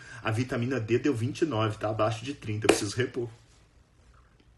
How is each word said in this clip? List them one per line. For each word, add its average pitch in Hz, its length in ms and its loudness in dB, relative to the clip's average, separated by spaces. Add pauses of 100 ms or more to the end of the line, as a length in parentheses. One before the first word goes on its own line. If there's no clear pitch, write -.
(200)
A 113 100 -2
vitamina 123 500 0
D 113 180 2
deu 139 160 2
vinte 117 280 -2
e - 20 4
nove, 110 340 2
tá 107 120 -2
abaixo 110 340 0
de 143 100 -6
trinta, 107 300 -4
eu - 40 4
preciso - 280 2
repor. 120 340 -2 (1300)